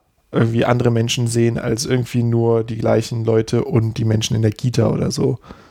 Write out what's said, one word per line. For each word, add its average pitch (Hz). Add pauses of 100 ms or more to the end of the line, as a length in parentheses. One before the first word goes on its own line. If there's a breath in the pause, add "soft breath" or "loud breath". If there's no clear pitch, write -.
(300)
irgendwie 117
andere 123
Menschen 117
sehen, 117
als 113
irgendwie 123
nur 117
die 113
gleichen 113
Leute 113
und 113
die 123
Menschen 110
in 113
der 107
Kita 120
oder -
so. 131 (320 loud breath)